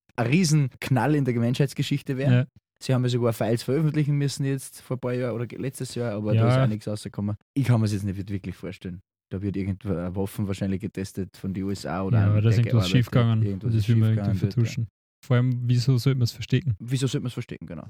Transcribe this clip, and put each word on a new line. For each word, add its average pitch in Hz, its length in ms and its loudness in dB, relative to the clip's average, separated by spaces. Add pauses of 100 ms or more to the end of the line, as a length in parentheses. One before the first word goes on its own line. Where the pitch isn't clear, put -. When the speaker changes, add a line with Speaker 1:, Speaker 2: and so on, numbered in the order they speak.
(180)
Speaker 1:
ein 117 100 0
Riesenknall 143 880 2
in 143 100 2
der 131 100 0
Menschheitsgeschichte 131 840 0
wär. 135 140 2
Speaker 2:
Ja. 123 140 4 (380)
Speaker 1:
Sie 131 100 2
haben 123 100 2
ja 123 60 2
sogar 120 240 2
Files 113 300 0
veröffentlichen 147 540 0
müssen 143 280 -2
jetzt 139 360 -6
vor 127 160 -6
ein - 40 -8
paar 123 120 -2
Jahren 123 220 -2
oder 117 120 -4
ge-, - 120 -12
letztes - 360 -8
Jahr, 120 180 -4
aber 107 200 -2
da 110 80 6
Speaker 2:
Ja. 117 80 4
Speaker 1:
ist 127 140 4
auch 127 40 2
nichts 107 200 -4
rausgekommen. 104 500 -6 (160)
Ich 135 120 0
kann 123 140 4
mir's 107 140 0
jetzt 95 100 -2
nicht 98 260 -6
wirklich 95 260 -8
vorstellen. 92 440 -12 (320)
Da 95 100 -6
wird 98 160 -2
irgendwo 98 320 -4
Waffen 95 580 -4
wahrscheinlich 98 340 -4
getestet 95 560 -8
von 98 160 -6
den 95 100 -4
U 98 80 -4
S 95 140 -6
A 85 160 -4
oder 101 180 2
Speaker 2:
Ja, 104 120 4
aber 104 100 2
da 113 80 4
ist 113 60 4
Speaker 1:
Amerika 117 140 2
Speaker 2:
irgendwas 110 160 4
Speaker 1:
oder 107 120 2
Speaker 2:
schiefgegangen. 117 460 2
Speaker 1:
irgendwas 101 300 -2
Speaker 2:
Das 110 80 4
Speaker 1:
ist 101 80 0
Speaker 2:
will 117 80 6
man 110 120 4
Speaker 1:
schiefgegangen 104 220 2
Speaker 2:
irgendwie 98 140 0
Speaker 1:
dort, 101 100 0
ja. 123 80 2
Speaker 2:
vertuschen. 110 240 -4 (340)
Vor - 140 0
allem, 123 300 2
wieso 123 320 4
sollte 135 200 2
man's 120 140 2
verstecken? 120 480 -2
Speaker 1:
Wieso 123 260 -2
sollte 135 180 -2
man's 123 100 -6
verstecken, - 340 -10
genau. 80 220 -12